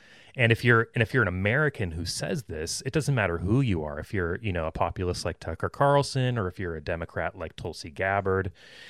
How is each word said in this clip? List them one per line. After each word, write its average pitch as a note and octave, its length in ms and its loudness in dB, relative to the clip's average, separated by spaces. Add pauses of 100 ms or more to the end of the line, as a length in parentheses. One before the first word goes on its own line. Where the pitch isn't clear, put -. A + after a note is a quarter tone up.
(360)
And A#2 160 6
if A2+ 140 2
you're, A#2 300 6
and A#2+ 80 4
if - 100 -4
you're C3 80 4
an G2+ 60 4
American G#2 640 0
who E2 140 -6
says D#3+ 380 -4
this, D#2+ 420 -6
it - 80 -6
doesn't C#3+ 200 0
matter F#2+ 240 0
who G2+ 240 2
you F2+ 220 2
are. D2 160 -6
If - 120 -10
you're, F2+ 260 -2
you G#2 160 -4
know, E2 120 -2
a E2 60 -4
populist F2+ 520 -2
like E2+ 160 -4
Tucker E2+ 300 -6
Carlson, C#3 680 2
or F#2+ 100 0
if - 120 -8
you're E2+ 160 -4
a D2+ 80 -10
Democrat E2+ 540 -4
like E2 180 -10
Tulsi E2+ 360 -10
Gabbard, F#2+ 600 0 (380)